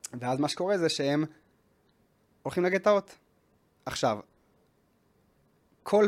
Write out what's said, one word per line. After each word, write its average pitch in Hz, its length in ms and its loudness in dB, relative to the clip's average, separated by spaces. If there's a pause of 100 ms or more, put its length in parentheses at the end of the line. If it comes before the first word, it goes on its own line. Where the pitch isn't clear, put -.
(140)
ואז 123 260 -4
מה 143 100 0
שקורה 190 280 -2
זה 165 120 2
שהם 147 340 0 (1200)
הולכים 175 200 -2
לגטאות. 196 540 0 (680)
עכשיו, 113 340 -2 (1600)
כל 208 240 4